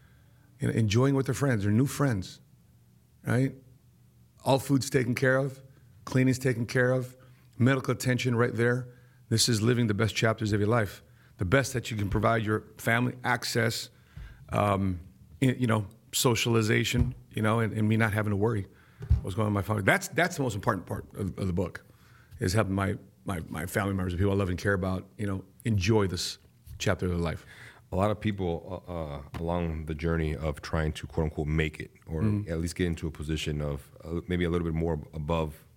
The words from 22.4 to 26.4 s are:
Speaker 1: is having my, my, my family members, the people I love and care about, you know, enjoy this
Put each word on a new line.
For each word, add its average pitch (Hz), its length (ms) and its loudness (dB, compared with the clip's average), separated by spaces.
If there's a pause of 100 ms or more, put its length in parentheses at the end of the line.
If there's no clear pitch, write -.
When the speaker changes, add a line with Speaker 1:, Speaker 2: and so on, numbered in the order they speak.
Speaker 1:
is 92 120 0
having 98 220 2
my, 98 220 0 (280)
my, 92 240 -4
my 78 180 -8
family 98 280 -2
members, 92 180 -2
the 87 60 -4
people 98 140 2
I 98 40 2
love 98 120 0
and 90 100 -2
care 101 160 0
about, 92 320 -4 (120)
you 104 80 -6
know, 95 180 -6 (200)
enjoy 107 420 2
this 87 320 -6 (400)